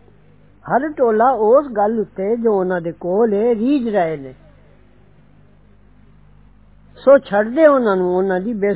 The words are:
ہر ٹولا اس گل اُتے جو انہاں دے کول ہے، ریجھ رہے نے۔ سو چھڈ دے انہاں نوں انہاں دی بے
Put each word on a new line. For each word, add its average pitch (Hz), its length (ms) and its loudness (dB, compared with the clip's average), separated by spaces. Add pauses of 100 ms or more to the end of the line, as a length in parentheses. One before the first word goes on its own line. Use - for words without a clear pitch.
(680)
ہر 214 140 0 (140)
ٹولا 226 280 2
اس 254 520 2
گل 208 220 0
اُتے 202 380 -4
جو 226 220 0
انہاں 185 220 -2
دے 165 120 -10
کول 196 400 -2
ہے، 220 200 0
ریجھ 240 360 -2
رہے 175 280 -2
نے۔ 135 160 -16 (2750)
سو 269 140 6
چھڈ 220 380 -4
دے 320 100 4
انہاں 247 300 2
نوں 180 200 -2
انہاں 190 220 -2
دی 208 160 -6
بے 202 220 -2